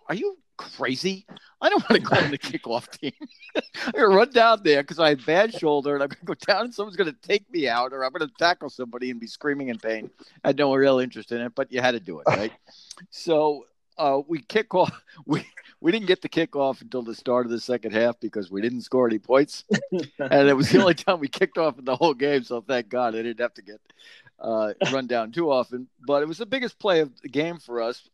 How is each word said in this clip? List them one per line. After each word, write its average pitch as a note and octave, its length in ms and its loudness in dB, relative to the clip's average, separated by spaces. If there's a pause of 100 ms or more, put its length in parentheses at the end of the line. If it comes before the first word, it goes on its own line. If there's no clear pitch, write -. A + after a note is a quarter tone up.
"Are D3+ 60 -2
you G#3+ 240 -6 (180)
crazy? D#3+ 680 -6 (340)
I D4 80 2
don't G4 200 0
wanna G#3 120 6
go - 160 0
on D3 140 2
the C#3+ 80 -6
<laughs> - 120 -10
kickoff A#2+ 480 -6
team." C#3+ 140 -8 (420)
<laughs> - 420 -6
I G4+ 60 2
run A#3+ 280 6
down A3+ 340 6
there D3 180 4
'cause D#3+ 160 -10
I D#3+ 120 6
had C3+ 140 0
bad G3 300 4
shoulder, C#3+ 400 0
and C#3 80 -2
I'm C#3 60 -2
gonna - 160 -14
go E3+ 100 -6
down G3+ 320 -2
and A#3+ 80 -12
someone's G3+ 220 -10
gonna E3 260 -2
take G#3 280 -4
me D#3+ 180 -2
out, B2 240 -2
or C3 120 -6
I'm C3 80 -4
gonna D#3 260 -6
tackle E3+ 320 0
somebody B2 400 -10
and A#2+ 100 -10
be A2+ 60 -14
screaming C#3 420 -6
in A2+ 100 -8
pain. A2 320 -6 (340)
I - 40 2
had C#3 100 0
no C#3 160 2
real C3+ 240 4
interest A#2+ 340 -6
in A#2+ 80 -6
it, A#2+ 140 -8
but C3+ 180 -6
you B2 80 -2
had B2+ 120 2
to A#2 80 -4
do F2 200 -12
it, C#2+ 60 -18
right? G#2+ 300 0
<laughs> - 60 -20 (480)
So, D3+ 560 0 (320)
uh, C#3 280 2
we D#3+ 140 -4
kick - 340 -4
off. F#3 160 2 (240)
<laughs> D#3 120 -20
We, E3 200 -2 (340)
we E3 120 2
didn't G#3+ 140 -2
get F#3 160 0
the D3+ 80 -8
kickoff C#3 500 -2
until B2 220 -8
the A2+ 120 -10
start B2 300 0
of A#2 80 -6
the A#2 80 -4
second A2+ 320 -4
half A#2 280 2
because G2 300 -8
we G2 120 -6
didn't B2 200 -4
score B2+ 240 2
any A2+ 120 0
points. C3+ 460 0 (280)
<laughs> E3+ 260 -6
And C#3+ 300 4
it C#3+ 80 6
was C3 140 2
the - 100 8
only F3+ 140 6
time F3+ 260 -2
we C#3 80 -6
kicked - 300 -4
off D3+ 200 0
in C3 60 -18
the B2+ 120 0
whole D3+ 180 2
game, C#3 300 0
so A#2+ 180 -6
thank A#2+ 260 -4
God A#2+ 260 -2
I A2+ 80 -4
didn't A2+ 180 -6
have A#2+ 140 -4
to G#2+ 80 -20
get, G#2 180 -20 (600)
uh, A2 320 -2 (200)
run C3 140 -4
down A#2 260 -4
too D#3+ 180 -2
often. B2+ 380 -2 (180)
But C#3+ 160 2
it D#3 60 -4
was D#3+ 100 -10
the A3+ 80 -8
biggest B3 320 -6
play F3+ 220 2
of D3 100 0 (100)
the C#3+ 80 -16
game D#3 300 -4
for A#2+ 240 -8
us. A#2 320 -8